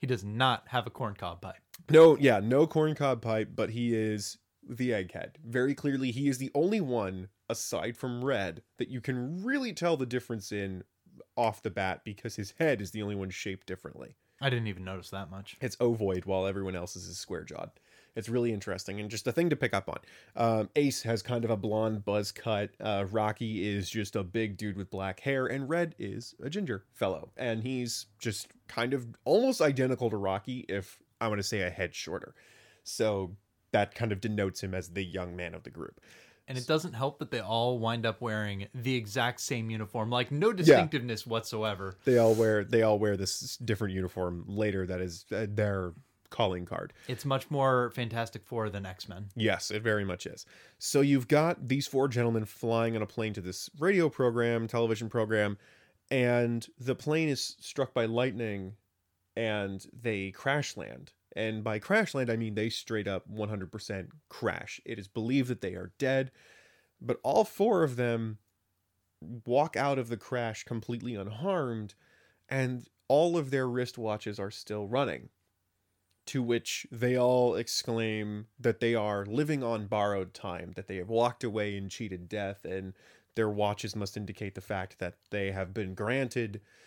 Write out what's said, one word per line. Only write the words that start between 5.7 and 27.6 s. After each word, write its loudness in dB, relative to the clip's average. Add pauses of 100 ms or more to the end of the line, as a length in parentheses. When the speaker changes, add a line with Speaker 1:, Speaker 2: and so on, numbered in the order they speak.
Speaker 2:
clearly, 0
he 0
is 0
the -6
only 4
one, -2 (200)
aside -4
from -4
Red, 0 (160)
that -2
you -6
can -4
really -2
tell 2
the 0
difference -4
in -4 (540)
off 2
the -2
bat -2
because -8
his -8
head 2
is -6
the -6
only -4
one -4
shaped -8
differently. -12 (240)
Speaker 1:
I 0
didn't 0
even -6
notice -10
that -8
much. -14
Speaker 2:
It's -4
ovoid 2
while 0
everyone -2
else -8
is -12
square-jawed. -10 (460)
It's -8
really 2
interesting -6
and -6
just -6
a 0
thing 2
to 2
pick 0
up -2
on. -8 (380)
Um, 2
Ace 2
has 0
kind -2
of 0
a 4
blonde 0
buzz 0
cut. -2 (100)
Uh, 0
Rocky 0
is -2
just -4
a 0
big -2
dude -6
with -8
black -6
hair, 0
and -4
Red 0
is -8
a -8
ginger -6
fellow. -4
And -2